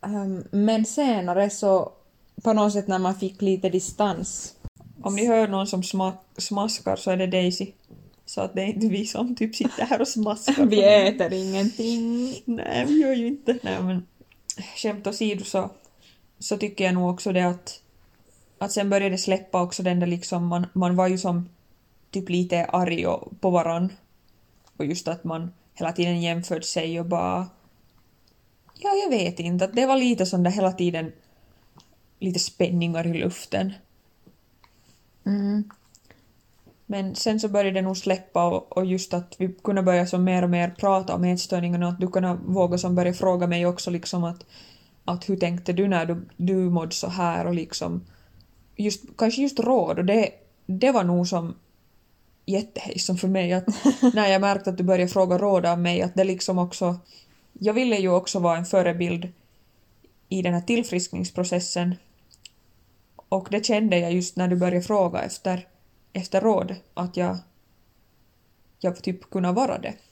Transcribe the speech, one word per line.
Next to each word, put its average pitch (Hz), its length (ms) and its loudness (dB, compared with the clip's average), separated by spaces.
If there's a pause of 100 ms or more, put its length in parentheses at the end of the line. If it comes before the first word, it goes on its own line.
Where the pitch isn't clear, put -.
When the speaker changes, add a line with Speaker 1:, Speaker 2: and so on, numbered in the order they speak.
Speaker 1:
Ehm, 196 500 -6
men 220 340 4
senare 202 640 2
så 190 420 2 (500)
på 220 100 4
något 208 200 4
sätt 202 160 -2
när 190 100 0
man 185 160 0
fick 190 280 -6
lite 190 260 2
distans. 185 880 -2 (480)
Speaker 2:
Om 196 140 -2
ni 214 100 2
hör 226 220 4
någon 196 180 -2
som 185 160 -4
sma-, 185 340 -2 (220)
smaskar 202 580 -4
så - 140 -4
är 185 60 2
det 185 100 0
Daisy. 185 460 0 (540)
Så - 140 -10
att 190 140 -6
det 190 80 -2
är 190 40 -2
inte 220 220 -2
vi 202 180 0
som 247 300 -4
typ 220 200 -2
sitter - 280 -2
här 233 160 0
och 269 80 0
smaskar 214 440 -2
Speaker 1:
<laughs> 277 140 0
Vi 214 100 4
Speaker 2:
på 202 60 6
någon. 196 80 10 (360)
Speaker 1:
äter 165 60 -2
ingenting. 226 1000 -2 (100)
Speaker 2:
Nej, 240 420 -2
vi 302 140 4
gör 269 120 4
ju 240 140 0
inte. 254 360 -2
Nej, 190 200 -4
men 180 240 -2 (680)
skämt 208 300 -4
åsido 208 380 -2
så, 190 260 -2 (680)
så - 200 -4
tycker 202 260 -4
jag 185 100 4
nog 180 160 2
också 180 220 -2
det 180 160 2
att, - 320 -6 (760)
att 196 140 -4
sen 202 180 0
började 196 280 2
släppa 190 440 -2
också 175 200 -6
den 180 180 2
där 175 60 2
liksom, 175 400 -2
man, 175 260 0
man 180 240 2
var 185 120 4
ju 185 100 0
som 175 300 -2 (640)
typ 185 180 -6
lite 180 360 2
arg 175 420 0
och, - 340 -4
på 185 100 2
varann. 170 420 0 (840)
Och 151 80 -4
just 165 240 -4
att 170 160 -6
man 170 280 -6 (220)
hela 165 180 -4
tiden 175 300 0
jämförde 170 440 -4
sig 165 340 -4
och 170 60 -6
bara, 180 420 -2 (1300)
"Ja, 403 120 -2 (140)
jag 359 60 0
vet 180 300 0
inte." 175 240 0
Att 214 120 -2
det 247 100 4
var 269 100 4
lite 240 300 2
sån 180 160 0
där 175 80 4
hela 190 220 2
tiden, 170 400 -2 (1040)
lite 180 200 -4
spänningar 170 680 0
i 170 80 0
luften. 190 580 -4 (1500)
Speaker 1:
Mm. 202 380 0 (1200)
Speaker 2:
Men 190 280 -6
sen 220 260 0
så 220 80 -2
började 196 220 2
det 185 120 0
nog 190 140 -2
släppa 185 520 0
och, 185 280 -4
och 185 100 2
just 185 280 -2
att 175 240 -6
vi 185 100 0 (160)
kunde 196 180 2
börja 180 240 4
som 180 180 2
mer 180 180 4
och 180 80 2
mer 175 280 0
prata 190 360 2
om 180 100 0
ätstörningarna 175 600 0
och 175 60 0
att 180 80 -6
du 185 80 -2
kunde 180 360 0
våga 180 340 2
som 180 160 0
börja 180 200 2
fråga 180 320 2
mig 175 200 2
också 175 240 -2
liksom 175 340 -4
att, 170 220 -8 (580)
att 175 240 -6
hur 190 80 0
tänkte 175 360 -2
du 190 160 2
när 170 180 0
du, 170 300 -6
du 180 200 0
mådde 175 360 0
så - 160 -6
här 175 380 -2
och 175 80 0
liksom 170 500 -6 (720)
just, 208 260 -2 (160)
kanske 240 240 2
just 277 180 -2
råd 233 380 2
och 180 60 0
det, 202 260 4 (360)
det 190 260 2
var 220 120 4
nog 175 240 2
som 170 260 -4 (920)
jättehejsan 190 680 -4
för 185 120 -2
mig 185 240 0
att 185 140 0
Speaker 1:
<laughs> 240 480 2
Speaker 2:
när 208 140 2
jag 190 120 6
märkte 196 300 0
att 180 80 -6
du 185 60 0
började 180 280 4
fråga 180 260 4
råd 190 280 2
av 170 120 2
mig 175 240 0
att 180 120 -4
det 190 100 4
liksom 185 340 -2
också, 180 380 -2 (560)
jag 208 220 -2
ville 247 220 2
ju 190 120 2
också 180 300 2
vara 170 200 2
en 170 60 -4
förebild 175 640 0 (1000)
i 190 140 -2
den 175 120 0
här 170 60 0
tillfriskningsprocessen. 180 1300 -2 (1400)
Och 190 180 -2
det 208 160 -2
kände 214 320 2
jag 170 140 0
just 180 240 -2
när 185 120 0
du 180 80 2
började 180 260 2
fråga 185 400 0
efter, 185 460 -6 (440)
efter 190 280 -2
råd, 190 340 2 (200)
att 180 220 -6
jag, 180 200 0 (1400)
jag 180 220 -4
typ - 280 -8
kunna 180 220 0
vara 240 260 0
det. - 160 -8 (180)